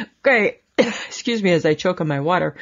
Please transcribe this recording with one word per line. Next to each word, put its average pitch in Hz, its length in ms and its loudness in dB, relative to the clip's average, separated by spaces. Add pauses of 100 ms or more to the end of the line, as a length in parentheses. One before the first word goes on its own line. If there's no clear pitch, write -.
(260)
Okay. 233 420 2
<coughs> - 100 -8
Excuse 233 640 -2
me 190 100 2
as 165 140 2
I 156 100 2
choke 180 260 -2
on 160 60 -2
my 143 120 -2
water. 156 420 0